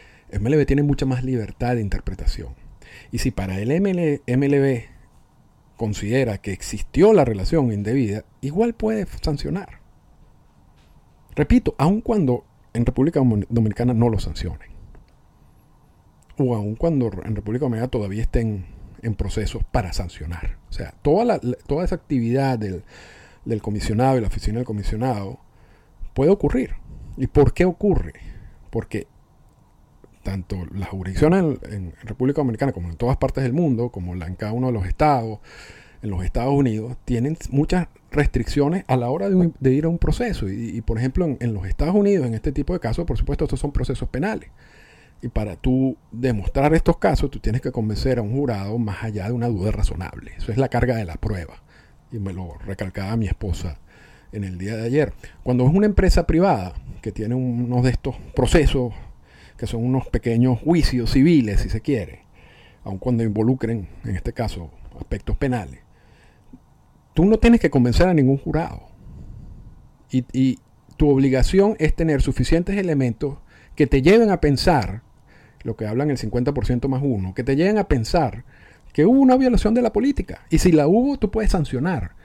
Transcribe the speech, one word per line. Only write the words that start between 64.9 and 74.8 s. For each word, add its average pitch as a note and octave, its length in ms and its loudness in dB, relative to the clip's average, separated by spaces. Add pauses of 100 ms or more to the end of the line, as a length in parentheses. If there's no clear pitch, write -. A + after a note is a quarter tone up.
aspectos - 360 -6
penales, A2+ 440 -4 (1400)
tú D#3+ 100 4
no A3 140 4
tienes A#3 200 8
que D3+ 120 2
convencer B2 360 4
a F#3 60 4
ningún C#3 240 4
jurado. D#3 460 -6 (1300)
Y, B2+ 200 0
y C3 280 2 (360)
tu D3 140 4
obligación C#3 720 4
es D#3 160 2
tener D#3 260 2
suficientes E3 560 2
elementos C#3+ 640 -2 (360)
que D3 120 2
te C3+ 160 4
lleven G#3+ 260 6
a F3+ 100 2
pensar, A#2+ 640 2 (640)